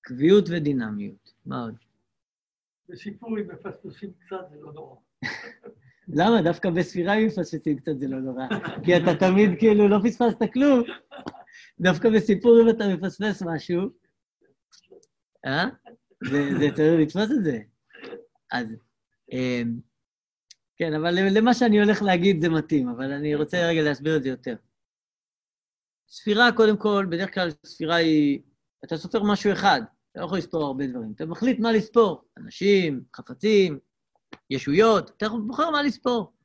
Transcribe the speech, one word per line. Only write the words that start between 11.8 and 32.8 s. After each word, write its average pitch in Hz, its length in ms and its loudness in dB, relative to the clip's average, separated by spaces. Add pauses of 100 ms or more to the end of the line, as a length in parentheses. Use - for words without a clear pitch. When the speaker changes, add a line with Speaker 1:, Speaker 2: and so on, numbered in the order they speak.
Speaker 1:
בסיפור, 220 520 6
אם 226 80 6
אתה 220 180 0
מפספס 190 580 -4
משהו, 170 440 -4 (1600)
אה? 143 200 -2 (580)
זה, 139 360 -2
זה 147 160 2
צריך 160 260 4
לתפוס 190 360 -2
את 214 60 -2
זה. 131 160 -2 (920)
אז, 123 160 -6 (640)
אמ, 123 480 -4 (1000)
כן, 165 160 -4
אבל 170 240 -2 (200)
למה 233 160 4
שאני 233 260 4
הולך 208 220 4
להגיד 185 400 2
זה 170 80 2
מתאים, 151 400 0
אבל 131 220 -8
אני 147 240 -4
רוצה 170 320 -2
רגע 165 140 0
להסביר 147 360 -2
את 139 60 -2
זה 131 60 -6
יותר. 127 260 -10 (1500)
ספירה, 226 420 0
קודם 214 260 4
כל, 202 320 0
בדרך 175 240 -6
כלל 180 160 -2 (160)
ספירה - 300 -4
היא... 151 460 2 (440)
אתה 165 120 -8
סופר 196 260 -4
משהו 208 300 0
אחד, 180 280 2 (300)
אתה - 80 -18
לא 165 60 -8
יכול 175 120 -6
לספור 160 260 -6
הרבה 139 240 -6
דברים. 120 280 -10
אתה 156 100 -10
מחליט 214 340 -2
מה 226 120 0
לספור, 220 520 0 (140)
אנשים, 180 640 0 (120)